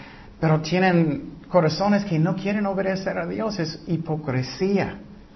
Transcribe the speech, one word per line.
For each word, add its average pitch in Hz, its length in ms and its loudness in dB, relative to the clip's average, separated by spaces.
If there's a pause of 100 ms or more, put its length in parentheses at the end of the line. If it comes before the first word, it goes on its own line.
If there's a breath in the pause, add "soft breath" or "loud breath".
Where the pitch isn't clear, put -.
(400 loud breath)
pero 156 220 4
tienen 170 760 2 (140)
corazones 190 560 4
que 160 140 0
no 175 160 2
quieren 202 300 -2
obedecer 190 520 -2
a 170 80 -2
Dios. 202 340 -4
Es 160 280 -4
hipocresía. 156 1120 -2 (360 soft breath)